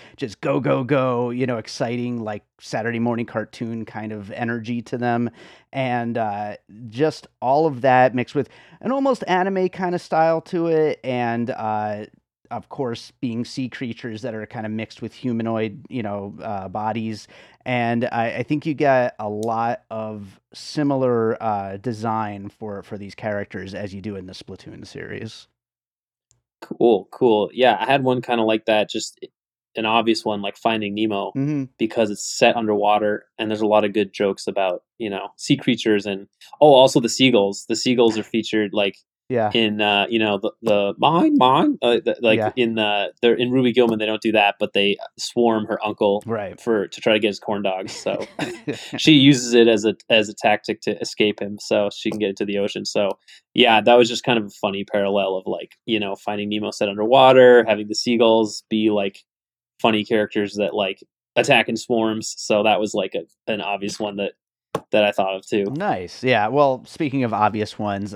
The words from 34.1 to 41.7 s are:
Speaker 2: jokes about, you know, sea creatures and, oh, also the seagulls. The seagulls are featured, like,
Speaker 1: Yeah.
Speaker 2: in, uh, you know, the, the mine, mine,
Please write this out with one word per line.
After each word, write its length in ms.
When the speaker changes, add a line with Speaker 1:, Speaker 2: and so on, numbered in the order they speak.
Speaker 2:
jokes 360
about, 340
you 120
know, 260
sea 200
creatures 500
and, 200
oh, 120
also 280
the 80
seagulls. 600
The 80
seagulls 420
are 60
featured, 480
like, 240
Speaker 1:
Yeah. 260
Speaker 2:
in, 280
uh, 260
you 100
know, 200
the, 120
the 360
mine, 380
mine, 460